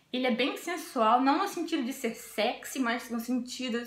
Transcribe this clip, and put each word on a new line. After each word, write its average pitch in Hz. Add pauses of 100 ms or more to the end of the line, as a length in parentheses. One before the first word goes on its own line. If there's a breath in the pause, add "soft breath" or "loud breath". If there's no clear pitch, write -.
(120 soft breath)
Ele 254
é 254
bem 240
sensual, 254
não 285
no 392
sentido 320
de 262
ser 233
sexy, -
mas 240
no 233
sentido 240